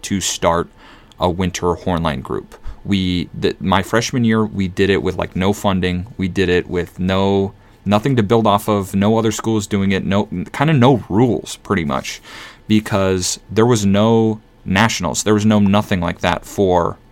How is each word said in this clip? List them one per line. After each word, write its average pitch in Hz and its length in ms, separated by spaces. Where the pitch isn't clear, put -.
to 98 180
start 85 480
a - 120
winter 87 460
horn 85 260
line 73 180
group. - 400
We, 92 480
the, - 260
my 95 240
freshman 113 400
year, 113 220
we 98 240
did 95 220
it 95 120
with, 87 140
like, 85 180
no 92 200
funding. 90 640
We 95 100
did 90 220
it 87 180
with 85 300
no, 98 560
nothing 107 300
to 117 60
build 110 240
off 104 220
of, 101 260
no 101 220
other 110 160
schools 110 340
doing 98 260
it, 95 120
no, 98 220
kinda 156 220
no 123 340
rules, 110 480
pretty 90 300
much, - 340
because 95 720
there 110 140
was 117 220
no 110 560
nationals. 95 560
There 104 100
was 104 140
no 107 120
nothing 101 420
like 85 200
that 90 240
for 90 540